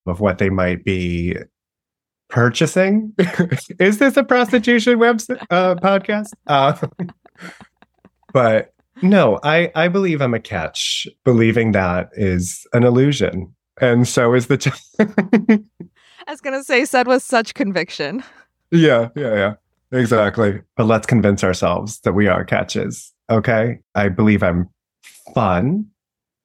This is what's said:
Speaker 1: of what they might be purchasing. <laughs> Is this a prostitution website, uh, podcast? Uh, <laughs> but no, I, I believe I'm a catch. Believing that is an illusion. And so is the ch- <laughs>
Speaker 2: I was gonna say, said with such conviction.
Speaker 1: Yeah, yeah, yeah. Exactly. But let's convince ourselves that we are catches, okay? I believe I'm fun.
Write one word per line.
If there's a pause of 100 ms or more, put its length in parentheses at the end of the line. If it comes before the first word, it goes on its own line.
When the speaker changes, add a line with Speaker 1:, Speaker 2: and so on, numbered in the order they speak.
Speaker 1:
of
what
they
might
be (920)
purchasing. (320)
<laughs>
Is
this
a
prostitution
website,
uh,
podcast? (180)
Uh, (240)
<laughs>
but (280)
no,
I,
I
believe
I'm
a
catch. (180)
Believing
that
is
an
illusion. (260)
And
so
is
the
ch- (180)
<laughs>
Speaker 2:
I
was
gonna
say,
said
with
such
conviction. (460)
Speaker 1:
Yeah,
yeah,
yeah. (380)
Exactly. (160)
But
let's
convince
ourselves
that
we
are
catches, (180)
okay? (160)
I
believe
I'm (640)
fun. (580)